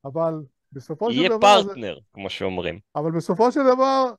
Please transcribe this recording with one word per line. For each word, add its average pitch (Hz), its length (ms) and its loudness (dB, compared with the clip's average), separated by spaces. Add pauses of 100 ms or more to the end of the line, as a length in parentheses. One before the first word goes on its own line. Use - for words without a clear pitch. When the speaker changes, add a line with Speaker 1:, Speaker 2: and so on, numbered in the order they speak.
Speaker 1:
אבל 160 300 -4 (380)
בסופו 156 400 -6
של 240 60 -2
Speaker 2:
יהיה 185 100 2
Speaker 1:
דבר 208 340 6
זה 196 60 -6
Speaker 2:
פרטנר, 107 300 -8 (140)
כמו 95 180 -10
שאומרים. 90 480 -4 (180)
Speaker 1:
אבל 151 140 -4
בסופו 185 420 0
של 294 80 -2 (120)
דבר 262 460 0